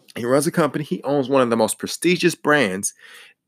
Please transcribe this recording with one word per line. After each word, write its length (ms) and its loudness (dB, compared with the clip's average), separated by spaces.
He 80 -10
runs 220 2
a 60 -2
company. 320 -2
He 180 -8
owns 260 -2
one 140 2
of 80 2
the 80 2
most 220 0
prestigious 560 0
brands 580 0